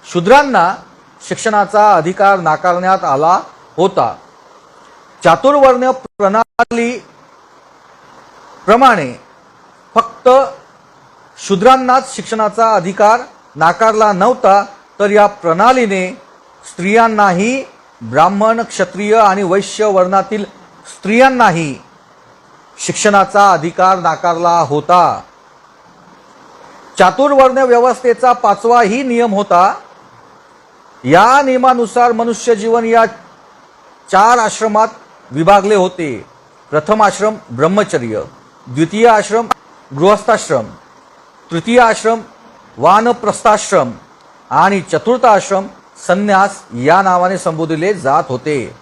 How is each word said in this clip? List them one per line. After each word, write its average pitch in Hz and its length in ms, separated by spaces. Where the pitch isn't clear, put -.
शूद्रांना 202 600
शिक्षणाचा 208 640
अधिकार 185 460
नाकारण्यात 180 640
आला 160 380
होता. 160 380
चातुर्वर्ण्य 254 680
प्रणालीप्रमाणे - 3250
फक्त - 340
शूद्रांनाच 254 680
शिक्षणाचा 220 580
अधिकार 208 480
नाकारला 214 560
नव्हता, 202 540
तर 202 100
या 208 180
प्रणालीने 196 960
स्त्रियांनाही, 214 1000
ब्राह्मण, 196 600
क्षत्रिय 208 540
आणि 202 280
वैश्य 196 420
वर्णातील 196 600
स्त्रियांनाही 214 880
शिक्षणाचा 202 760
अधिकार 185 480
नाकारला 170 500
होता. 156 720
चातुर्वर्ण्य 262 640
व्यवस्थेचा 240 680
पाचवाही 233 720
नियम 233 300
होता. 196 400
या 208 380
नियमानुसार 247 680
मनुष्य 233 440
जीवन 226 300
या 226 200
चार 220 260
आश्रमात 220 500
विभागले 190 440
होते. 180 500
प्रथम 202 340
आश्रम 202 320
ब्रह्मचर्य, 131 720
द्वितीय 165 400
आश्रम 220 400
गृहस्थाश्रम, 185 680
तृतीय 226 280
आश्रम 226 420
वानप्रस्थाश्रम 202 1120
आणि 180 320
चतुर्थ 226 440
आश्रम 196 420
संन्यास 196 540
या 143 280
नावाने 185 360
संबोधले 160 560
जात 147 360
होते. 127 520